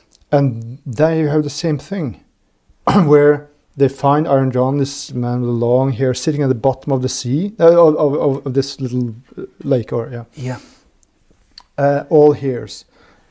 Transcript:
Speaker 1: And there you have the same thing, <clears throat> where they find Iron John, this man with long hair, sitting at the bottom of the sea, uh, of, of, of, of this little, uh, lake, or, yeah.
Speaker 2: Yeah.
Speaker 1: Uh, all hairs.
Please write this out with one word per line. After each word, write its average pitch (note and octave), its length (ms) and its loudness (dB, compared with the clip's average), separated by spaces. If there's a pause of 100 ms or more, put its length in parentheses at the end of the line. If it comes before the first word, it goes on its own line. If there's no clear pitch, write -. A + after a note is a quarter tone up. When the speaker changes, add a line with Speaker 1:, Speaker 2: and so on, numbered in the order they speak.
(320)
Speaker 1:
And B2 540 -2
there D3+ 320 0
you D#3 120 0
have D3+ 140 0
the C#3+ 60 -8
same D3+ 280 -4
thing, D#3+ 420 -8 (680)
<clears throat> F#3+ 200 2
where D3 420 4 (300)
they C3+ 120 4
find C#3+ 380 0
Iron C3+ 240 2
John, B2+ 260 0
this C#3 360 -6
man B2 280 -4
with A#2+ 100 -2
long B2 420 2
hair, B2+ 200 0
sitting D3 300 -2
at C3+ 60 2
the B2+ 60 0
bottom B2+ 360 -2
of C3 100 0
the B2 80 -2
sea, D#3+ 500 -4
uh, E3+ 60 4 (220)
of, D#3 80 4
of, D3 200 0
of, D3 320 -2
of C3 60 -6
this C3+ 260 -2
little, B2 360 -6 (220)
uh, - 60 -12 (200)
lake, C3 300 -2
or, A#2+ 180 -6
yeah. A#2 140 -12 (100)
Speaker 2:
Yeah. B2+ 240 -10 (1200)
Speaker 1:
Uh, C#3+ 300 0
all D3+ 240 6
hairs. B2 520 -8 (460)